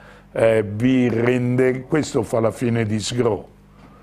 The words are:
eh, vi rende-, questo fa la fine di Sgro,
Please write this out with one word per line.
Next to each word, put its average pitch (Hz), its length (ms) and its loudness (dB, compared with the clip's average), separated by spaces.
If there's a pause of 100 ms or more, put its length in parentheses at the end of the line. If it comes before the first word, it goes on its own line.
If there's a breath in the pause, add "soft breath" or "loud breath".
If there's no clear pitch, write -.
(320 loud breath)
eh, 113 320 2
vi 123 460 0
rende-, 123 720 0
questo 135 420 -2
fa 117 160 -2
la 110 120 2
fine 117 340 -2
di 107 140 -2
Sgro, 117 500 -2 (540 loud breath)